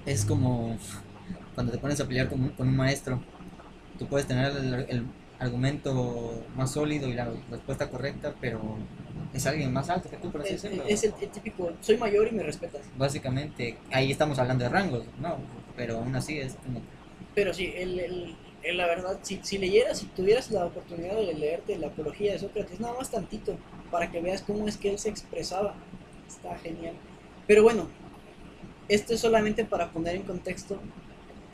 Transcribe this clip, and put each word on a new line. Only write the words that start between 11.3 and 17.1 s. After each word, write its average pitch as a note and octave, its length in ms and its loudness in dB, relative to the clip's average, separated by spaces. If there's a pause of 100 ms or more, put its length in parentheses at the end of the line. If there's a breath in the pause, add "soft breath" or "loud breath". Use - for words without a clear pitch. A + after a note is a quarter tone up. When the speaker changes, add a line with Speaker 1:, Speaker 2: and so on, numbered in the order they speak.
Speaker 2:
típico, G3 400 -4 (100)
"Soy A3 160 6
mayor A3 320 6
y A#3 40 -6
me G3+ 100 0
respetas". D3+ 380 -4 (180)
Speaker 1:
Básicamente, C3+ 800 0 (160)
ahí C3+ 180 4
estamos C#3 280 4
hablando B2+ 260 4
de B2 60 2
rangos, E3 340 2 (160)
¿no? - 160 -2 (400)
Pero A2+ 220 -2
aún B2 180 -2
así D3+ 220 -2
es C3 160 -6 (100)
como B2 160 -4 (540)